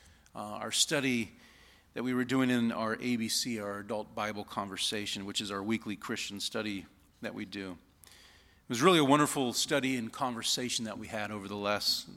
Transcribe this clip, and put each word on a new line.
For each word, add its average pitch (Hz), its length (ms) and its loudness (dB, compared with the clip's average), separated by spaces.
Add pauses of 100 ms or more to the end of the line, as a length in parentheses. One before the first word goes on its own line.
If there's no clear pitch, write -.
(340)
uh, - 40 -12
our 107 340 -6
study 127 600 2 (600)
that 117 80 -6
we 127 120 0
were 127 100 2
doing 127 240 4
in 120 240 4
our 110 300 -2
A 123 140 0
B 113 120 -2
C, 113 320 -2
our 101 200 -4
Adult 107 340 -6
Bible 104 300 -4
Conversation, 101 840 -4
which 101 160 -4
is 101 80 -6
our 98 120 -2
weekly 110 320 0
Christian 101 460 -6
study 101 460 -4 (340)
that 104 140 -8
we 107 100 -8
do. 95 320 -8 (300)
It - 640 -20
was 117 100 -2
really 175 180 10
a 151 60 8
wonderful 139 480 6
study 131 460 2
and 110 120 -6
conversation 120 760 -2
that 104 100 -6
we 107 120 -12
had 104 220 -4
over 101 180 -6
the 98 60 -6
last 101 520 0 (100)